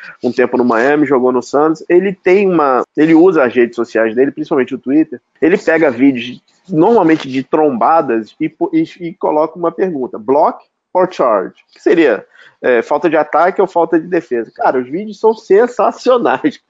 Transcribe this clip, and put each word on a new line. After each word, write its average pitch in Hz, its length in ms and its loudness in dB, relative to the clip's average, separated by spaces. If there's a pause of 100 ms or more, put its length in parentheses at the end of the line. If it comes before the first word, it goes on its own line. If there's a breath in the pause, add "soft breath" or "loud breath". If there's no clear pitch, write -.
(220 loud breath)
um 123 80 -2
tempo 123 280 0
no 120 60 2
Miami, 131 420 2
jogou 127 260 2
no 123 100 -2
Suns. 156 460 -2
Ele 185 240 2
tem 190 360 0
uma, 143 340 0 (140)
ele 156 180 2
usa 160 280 4
as 117 120 -2
redes 117 200 2
sociais 113 400 -2
dele, 135 160 0
principalmente 143 440 -4
o 123 40 -10
Twitter. 139 420 -2 (200)
Ele 165 160 2
pega 160 340 0
vídeos, 123 500 0 (280)
normalmente 170 580 2
de 131 160 -4
trombadas, 131 960 -2
e 156 100 -4
po-, 170 240 -6
e, 160 120 0 (160)
e 170 140 -12
coloca 160 440 -2
uma 170 140 -4
pergunta: 156 460 -6
"Block 143 440 -2 (300)
or 180 180 0
charge?" 110 440 -2 (180)
Que - 80 -20
seria, 151 460 2 (340 soft breath)
é, 123 220 2
falta 147 260 -2
de 156 80 0
ataque 165 460 0
ou 185 40 2
falta 170 320 -2
de 160 80 -4
defesa? 127 480 -6
Cara, 143 240 -2
os 123 100 -6
vídeos 202 300 -10
são 220 140 2
sensacionais. 220 1400 0